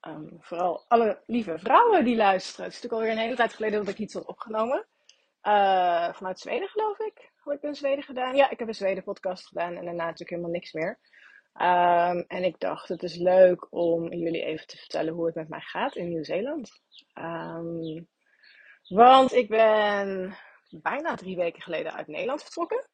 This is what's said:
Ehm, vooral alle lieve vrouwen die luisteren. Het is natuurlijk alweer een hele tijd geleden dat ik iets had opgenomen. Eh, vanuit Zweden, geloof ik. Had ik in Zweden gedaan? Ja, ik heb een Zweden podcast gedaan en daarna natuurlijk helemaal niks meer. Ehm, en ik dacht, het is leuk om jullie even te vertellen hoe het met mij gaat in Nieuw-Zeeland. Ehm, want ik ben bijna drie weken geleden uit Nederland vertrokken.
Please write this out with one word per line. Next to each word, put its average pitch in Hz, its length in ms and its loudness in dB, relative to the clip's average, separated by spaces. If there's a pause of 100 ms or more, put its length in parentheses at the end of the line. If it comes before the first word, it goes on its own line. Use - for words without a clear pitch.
Ehm, 156 260 -14 (120)
vooral 175 500 -4
alle 233 380 2
lieve 208 320 -4
vrouwen 370 460 6
die 233 120 2
luisteren. 196 480 2
Het 175 100 -10
is - 60 -18
natuurlijk 240 120 -8
alweer 226 180 -2
een 226 180 -2
hele 254 80 -4
tijd 233 180 0
geleden 214 240 -2
dat 202 100 -4
ik 196 100 -8
iets 208 160 -8
had - 120 -10
opgenomen. 233 600 -4 (540)
Eh, 185 720 2
vanuit 185 280 -10
Zweden, 370 280 -6
geloof 427 300 -4
ik. - 380 -12
Had 285 180 -8
ik 285 80 -14
in 294 120 -6
Zweden 285 300 -4
gedaan? 254 320 -6
Ja, 269 140 6
ik - 80 -12
heb 226 100 -8
een 226 60 -8
Zweden 190 280 -4
podcast 190 440 -8
gedaan 175 300 -6
en 185 80 -12
daarna 170 200 -6
natuurlijk 165 260 -10
helemaal 170 200 -6
niks 170 220 -8
meer. 165 260 -6 (540)
Ehm, 175 760 2
en 180 180 -8
ik 180 140 -2
dacht, 180 300 -6
het 170 140 -8
is 170 140 -8
leuk 180 540 6
om 170 420 -2
jullie 170 320 -4
even 156 220 -8
te - 100 -20
vertellen 160 360 -6
hoe 165 140 -4
het 165 80 -4
met 156 140 -10
mij 156 120 -10
gaat 220 360 -6
in 175 120 -6
Nieuw-Zeeland. 180 600 -6 (420)
Ehm, 165 880 -10 (880)
want 254 440 10
ik 226 160 2
ben 202 840 2 (360)
bijna 240 440 -6
drie 185 220 -10
weken 170 260 -4
geleden 160 320 -8
uit 156 120 -12
Nederland 185 360 -8
vertrokken. 415 520 -8